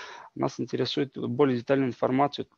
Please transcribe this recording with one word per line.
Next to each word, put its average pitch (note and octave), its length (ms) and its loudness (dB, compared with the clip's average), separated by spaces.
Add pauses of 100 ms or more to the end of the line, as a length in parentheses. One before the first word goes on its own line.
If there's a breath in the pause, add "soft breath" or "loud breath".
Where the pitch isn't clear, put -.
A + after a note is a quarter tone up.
(360 loud breath)
нас C3+ 240 -2
интересует C3 580 -2
более B2 400 2
детальная C3+ 300 2
информация B2 580 0 (120)